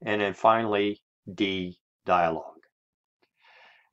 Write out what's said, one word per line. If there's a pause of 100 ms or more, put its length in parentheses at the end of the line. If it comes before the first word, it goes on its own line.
And
then
finally, (320)
D, (280)
dialogue. (1500)